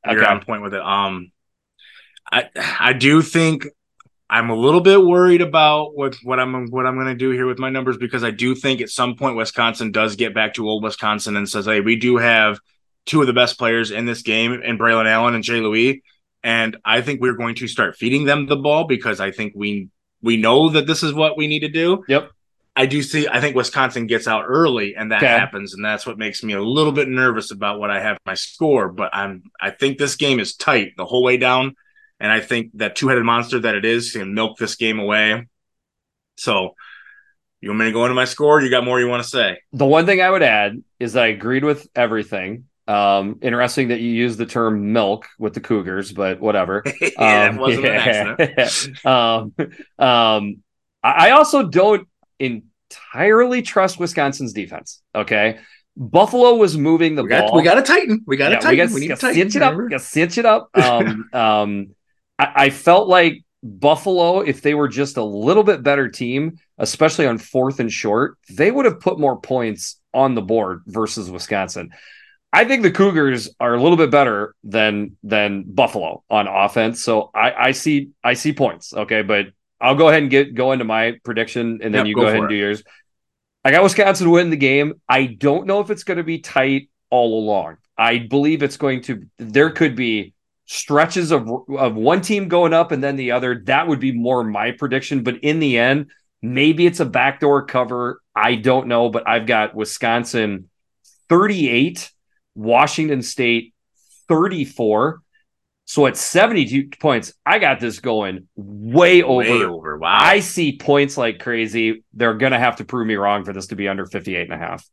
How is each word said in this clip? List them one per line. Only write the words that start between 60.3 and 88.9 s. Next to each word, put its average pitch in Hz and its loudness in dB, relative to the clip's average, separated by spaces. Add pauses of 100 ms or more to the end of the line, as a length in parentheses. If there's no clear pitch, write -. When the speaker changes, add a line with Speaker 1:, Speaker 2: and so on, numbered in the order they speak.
Speaker 2:
it 233 0
up. 220 4
Speaker 1:
<laughs> - -4
Speaker 2:
Um, 117 2
um, 104 0 (500)
I, - 0
I 139 6
felt 180 4
like 175 4 (180)
Buffalo, 170 0
if 156 -4
they 147 0
were 147 0
just 139 -6
a 120 -4
little 110 2
bit 175 2
better 143 0
team, 139 -6 (200)
especially 156 0
on 117 0
fourth 131 -4
and 117 -2
short, 113 -2 (120)
they 151 2
would 269 0
have 170 0
put 185 -2
more 131 0
points 117 -6 (120)
on 113 2
the 110 -2
board 95 -2
versus 104 -6
Wisconsin. 92 -6 (640)
I 233 6
think 254 0
the 175 4
Cougars 156 2 (100)
are 120 0
a 120 0
little 170 6
bit 151 4
better 113 2 (100)
than, 104 -2
than 104 -2
Buffalo 98 -2
on 104 0
offense. 107 0
So 110 -2
I, 117 0
I 123 0
see, 143 -2 (140)
I 123 2
see 151 -4
points. 113 -4
Okay. 107 -2
But 101 0 (340)
I'll 131 4
go 160 6
ahead 156 6
and 139 -2
get, 139 2
go 127 0
into 127 -2
my 113 -2 (100)
prediction, 113 -4
and 110 -4
then 107 0
Speaker 1:
Yep, - -2
Speaker 2:
you 107 -2
Speaker 1:
go 120 2
Speaker 2:
go 110 4
ahead 110 2
Speaker 1:
for 107 0
Speaker 2:
and 104 -4
Speaker 1:
it. 107 -2
Speaker 2:
do 101 -2
yours. 104 -4 (840)
I 135 6
got 165 6
Wisconsin 190 4
winning 170 4
the 156 -2
game. 139 2 (160)
I 131 2
don't 139 -2
know 196 0
if 202 -4
it's - -6
gonna 175 -4
be 165 -6
tight 135 -2 (200)
all 117 2
along. 95 -2 (200)
I 117 2
believe 143 0
it's 143 -4
going 131 -4